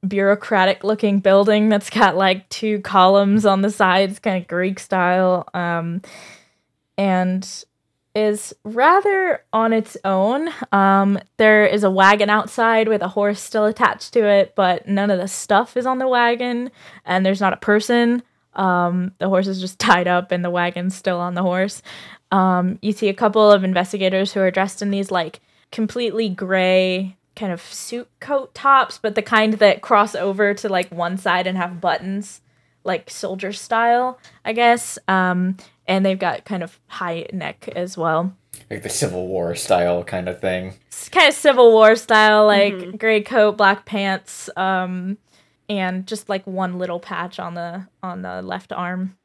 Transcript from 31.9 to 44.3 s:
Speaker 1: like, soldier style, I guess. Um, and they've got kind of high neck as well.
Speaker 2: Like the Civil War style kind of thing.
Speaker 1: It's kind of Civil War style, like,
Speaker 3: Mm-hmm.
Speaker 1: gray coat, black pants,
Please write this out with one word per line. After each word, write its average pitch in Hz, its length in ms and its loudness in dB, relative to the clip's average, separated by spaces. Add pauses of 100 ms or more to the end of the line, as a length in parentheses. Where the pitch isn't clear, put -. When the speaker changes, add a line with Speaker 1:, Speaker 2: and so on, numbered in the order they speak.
Speaker 1:
like, - 280 -6
soldier 190 420 -8
style, 233 640 -2 (240)
I 226 120 -6
guess. 240 520 0
Um, 185 520 0 (280)
and 190 180 0
they've 190 140 0
got 175 280 -4
kind 185 160 -8
of - 240 -14
high 170 480 -10
neck 156 420 -10
as 180 220 -8
well. 165 360 -2 (360)
Speaker 2:
Like 107 120 -10
the 101 60 -10
Civil 90 400 -4
War 87 260 -4
style 87 480 0
kind 90 280 -8
of 90 100 -10
thing. 92 340 -6 (140)
Speaker 1:
It's - 220 -16
kind 320 180 4
of 302 60 0
Civil 247 380 6
War 220 220 8
style, 214 520 4
like, 202 260 4
Speaker 3:
Mm-hmm. 185 240 -12
Speaker 1:
gray 220 240 0
coat, 214 380 2
black 202 260 2
pants, 196 720 -6